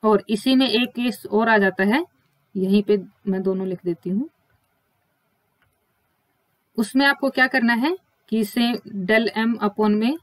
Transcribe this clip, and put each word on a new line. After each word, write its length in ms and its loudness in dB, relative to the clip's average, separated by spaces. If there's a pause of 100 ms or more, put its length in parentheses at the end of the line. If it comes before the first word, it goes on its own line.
और 260 2
इसी 260 0
में 140 2
एक 220 0
case 360 -6
और 220 0
आ 100 4
जाता 280 2
है, 180 0 (500)
यहीं 280 2
पे 140 2 (320)
मैं 140 -2
दोनों 260 -2
लिख 160 -8
देती 260 -6
हूँ। 180 -2 (2500)
उसमें 280 0
आपको 240 0
क्या 160 2
करना 300 0
है 200 0 (320)
कि 120 0
इसे 320 -2 (340)
del 220 2 (100)
m 160 0 (100)
upon 300 0
में 280 0